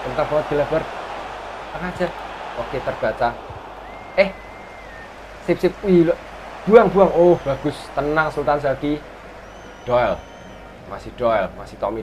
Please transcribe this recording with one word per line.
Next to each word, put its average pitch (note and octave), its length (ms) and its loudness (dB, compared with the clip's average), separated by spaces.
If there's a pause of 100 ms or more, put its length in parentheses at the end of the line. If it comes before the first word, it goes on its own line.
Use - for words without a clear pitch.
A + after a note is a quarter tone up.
kencang B2+ 320 -2
banget D3+ 160 2
Gilbert. D3 380 0 (840)
Tengah F3+ 240 -6
aja. F3+ 140 0 (500)
Oke, - 240 -6
terbaca. A#2+ 480 0 (880)
Eh. F#3+ 160 4 (1120)
Sip, E3+ 160 0
sip. F3+ 120 4 (120)
Wih, F3 240 8
lo. - 80 2 (480)
Buang, G#3+ 240 10
buang. E3+ 240 6
Oh, E3+ 320 8
bagus. C#3 320 -2 (160)
Tenang, D3+ 400 0
Sultan D3 240 2
Zaki. D3 400 0 (880)
Doyle. A#2+ 320 4 (720)
Masih G2 240 -12
Doyle, G#2+ 400 2
masih G2 240 -14
Tommy A2 260 -2